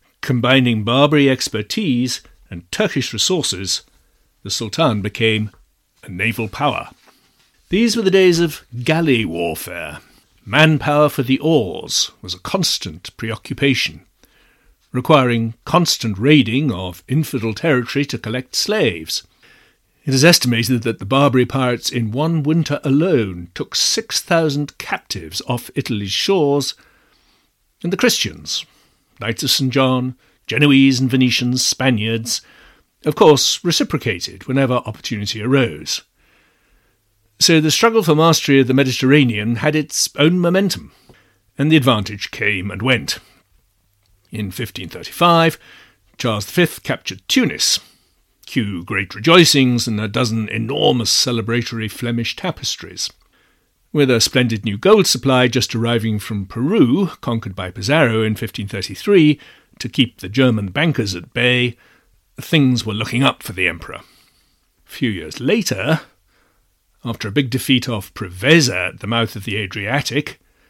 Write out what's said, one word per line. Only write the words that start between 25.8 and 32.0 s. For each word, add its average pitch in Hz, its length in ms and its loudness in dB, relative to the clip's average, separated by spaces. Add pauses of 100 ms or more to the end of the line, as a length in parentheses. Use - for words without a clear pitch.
shores, 143 640 0 (1080)
and 175 100 -4
the 190 60 -4
Christians, 80 680 -4 (560)
Knights 113 220 -6
of 135 80 -2
Saint 131 200 0
John, 127 460 0 (300)
Genoese 135 520 4
and 127 120 0
Venetians, 123 540 0
Spaniards, 113 760 -2 (640)